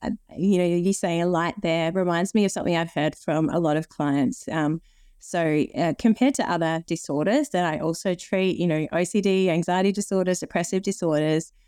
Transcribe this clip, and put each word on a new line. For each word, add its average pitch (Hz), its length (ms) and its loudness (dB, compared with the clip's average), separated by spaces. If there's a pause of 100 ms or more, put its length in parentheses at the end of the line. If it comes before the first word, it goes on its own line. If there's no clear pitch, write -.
uh, - 100 -4 (260)
you 185 220 2
know, 180 60 2
you 175 280 2
saying 170 300 -2
a 175 40 2
light 170 340 0
there 165 300 0
reminds 180 420 0
me 208 120 4
of 196 60 0
something - 260 -2
I've 165 160 -2
heard 151 220 -2
from 160 340 0
a 165 100 0
lot 156 160 2
of 156 140 -4
clients. 139 580 -2
Um, 156 340 -2 (380)
so, 156 460 0 (100)
uh, 160 220 0
compared 247 380 4
to - 140 -2
other 165 360 -2
disorders 170 640 0
that 180 160 0
I 156 140 -2
also 165 340 -2
treat, 190 440 -2
you 175 100 0
know, 156 240 0
O 170 120 0
C 196 180 0
D, 190 280 2
anxiety 180 420 2
disorders, 185 480 0
depressive 185 440 -4
disorders, 156 680 0 (160)